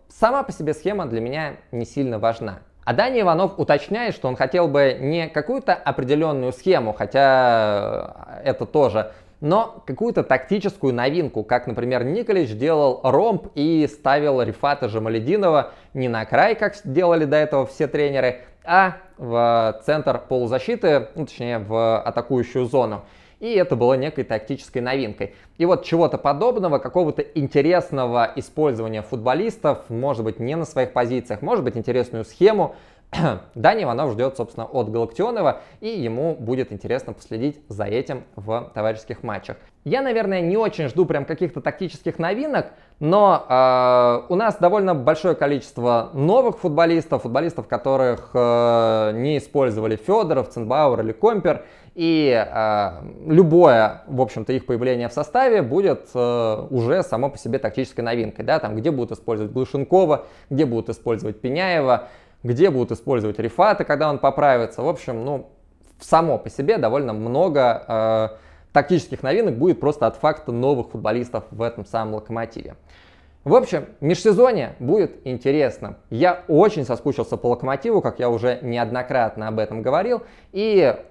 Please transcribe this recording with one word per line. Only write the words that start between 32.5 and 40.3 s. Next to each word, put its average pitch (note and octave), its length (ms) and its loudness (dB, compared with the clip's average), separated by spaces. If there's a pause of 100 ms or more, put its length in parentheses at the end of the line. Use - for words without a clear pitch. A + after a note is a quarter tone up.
<clears throat> C3 420 -2
Даня F3+ 300 2
Иванов B2+ 280 -2
ждет, B2+ 240 -2
собственно, A2+ 300 -8
от A#2 240 -4
Галактионова, C#3+ 720 -2 (200)
и G#3+ 80 -8
ему D3+ 460 -4
будет A#2+ 380 -6
интересно G#2 400 -6
последить C3 560 -6
за G#2 160 -6
этим B2 400 -6 (100)
в A2 400 -8
товарищеских A2 480 -6
матчах. G#2 360 -10 (260)
Я, A3+ 180 -2
наверное, A3 380 -2